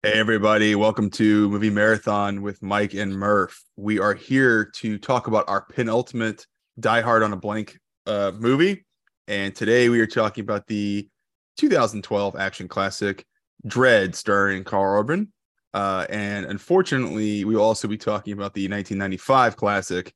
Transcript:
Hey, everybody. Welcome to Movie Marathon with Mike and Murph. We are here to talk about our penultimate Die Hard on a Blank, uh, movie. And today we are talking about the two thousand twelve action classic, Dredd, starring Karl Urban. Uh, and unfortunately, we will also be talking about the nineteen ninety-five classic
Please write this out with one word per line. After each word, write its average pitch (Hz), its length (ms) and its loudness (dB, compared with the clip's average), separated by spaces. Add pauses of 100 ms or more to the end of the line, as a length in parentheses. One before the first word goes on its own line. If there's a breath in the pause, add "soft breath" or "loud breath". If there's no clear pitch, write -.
Hey, 107 120 0
everybody. 107 600 4
Welcome 104 340 2
to 107 400 4
Movie 104 200 0
Marathon 104 720 0
with 101 220 -10
Mike 101 300 -2
and 98 200 -4
Murph. 98 480 0 (140)
We 101 240 -2
are 101 140 2
here 120 640 2
to 107 220 -6
talk 123 300 -2
about 107 220 0
our 98 160 -2
penultimate 113 840 -4 (320)
Die 110 220 2
Hard 113 200 2
on 104 120 0
a - 20 -6
Blank, 104 420 -8 (300)
uh, 101 260 0
movie. 139 520 0 (420)
And 98 260 -4
today 120 360 4
we 120 100 4
are 110 80 2
talking 107 340 -2
about 101 260 -6
the 104 380 -4 (520)
two 311 100 2
thousand 113 380 0
twelve 101 320 -2
action 95 320 -6
classic, 98 560 -4 (420)
Dredd, 110 480 4
starring 98 480 0
Karl 98 380 2
Urban. 175 320 -4 (400)
Uh, 95 360 -4
and 101 360 -6
unfortunately, 107 960 -2
we 110 120 0
will 107 80 2
also 110 260 0
be 104 80 -6
talking 104 340 -6
about 101 220 -8
the 98 160 -4
nineteen 101 300 -6
ninety-five 107 580 0
classic 95 580 -2